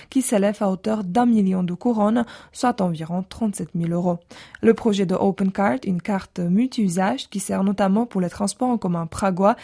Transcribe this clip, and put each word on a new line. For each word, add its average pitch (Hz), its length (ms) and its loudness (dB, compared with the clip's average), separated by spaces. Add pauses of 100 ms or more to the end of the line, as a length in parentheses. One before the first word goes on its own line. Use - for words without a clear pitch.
qui 269 120 0
s'élève 202 380 0
à 202 100 0
hauteur 214 340 -4
d'un 196 220 2
million 190 380 2
de 175 100 -2
couronnes, 226 520 0 (260)
soit 240 300 -2
environ 170 420 -2
trente-sept 196 500 -6
mille 170 200 -2
euros. 175 260 0 (420)
Le 220 140 6
projet 202 320 0
de 180 80 0
Opencard, 196 720 0
une 180 160 -2
carte - 380 -4
multi-usage 190 880 0
qui 202 100 -6
sert 190 240 -2
notamment 202 420 2
pour 202 160 -2
les 175 80 -2
transports 208 400 -4
en 240 80 0
commun 175 300 -4
pragois, 196 560 0